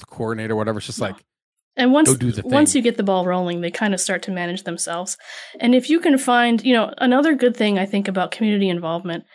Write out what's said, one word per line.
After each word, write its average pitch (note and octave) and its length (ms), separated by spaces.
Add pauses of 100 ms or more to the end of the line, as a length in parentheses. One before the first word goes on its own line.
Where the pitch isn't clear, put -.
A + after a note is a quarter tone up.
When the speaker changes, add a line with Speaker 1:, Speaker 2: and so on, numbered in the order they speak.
Speaker 1:
coordinate A2 420
or A2 60
whatever. G#2+ 240
It's - 80
just A#2+ 120
Speaker 2:
No. G#2+ 80
Speaker 1:
like, - 160 (520)
Speaker 2:
And B3+ 160
once, D4+ 180
Speaker 1:
go - 60
do A#2+ 160
the A2 120
Speaker 2:
once C#4 300
Speaker 1:
thing. C#4+ 60
Speaker 2:
you A3+ 40
get A#3 140
the G3 60
ball F#3 220
rolling, F3+ 360
they E3+ 100
kinda G3+ 260
start F3+ 260
to G3 80
manage F3+ 320
themselves. E3+ 540 (420)
And A#3+ 160
if B3 140
you E4 100
can D4+ 180
find, A#3+ 460
you B3+ 100
know, A3 260
another C4+ 360
good B3 220
thing G#3 200
I F#3+ 80
think G3 220
about F#3 240
community G#3 380
involvement F3 640